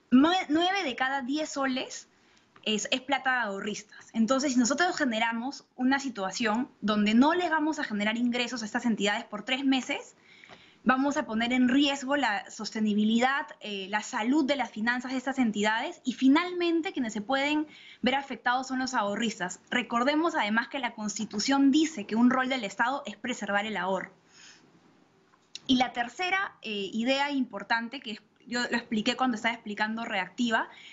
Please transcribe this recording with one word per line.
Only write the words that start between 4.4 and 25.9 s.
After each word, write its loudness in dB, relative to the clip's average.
si 4
nosotros 2
generamos -2
una 0
situación -2
donde 2
no 6
les 0
vamos 0
a -4
generar -2
ingresos -2
a -6
estas -4
entidades 0
por -12
tres -2
meses, 0
vamos 4
a -2
poner 0
en 4
riesgo 2
la 0
sostenibilidad, 2
eh, -8
la -4
salud 0
de 2
las -4
finanzas -4
de -2
estas -4
entidades 0
y -2
finalmente 2
quienes -2
se -4
pueden 0
ver 2
afectados -2
son -4
los -4
ahorristas. -2
Recordemos 0
además 0
que -8
la -4
Constitución 0
dice 2
que -4
un 6
rol 2
del -2
Estado -2
es -12
preservar -4
el -6
ahorro. -4
Y 4
la 2